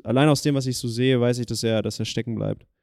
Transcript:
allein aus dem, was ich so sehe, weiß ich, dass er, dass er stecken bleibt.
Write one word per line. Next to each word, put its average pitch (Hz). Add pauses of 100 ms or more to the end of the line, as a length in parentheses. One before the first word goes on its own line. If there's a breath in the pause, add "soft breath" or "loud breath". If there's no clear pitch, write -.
allein 131
aus 139
dem, 147
was 131
ich 127
so 123
sehe, 123
weiß 120
ich, 120
dass 113
er, 110
dass 107
er 113
stecken 113
bleibt. 104 (180)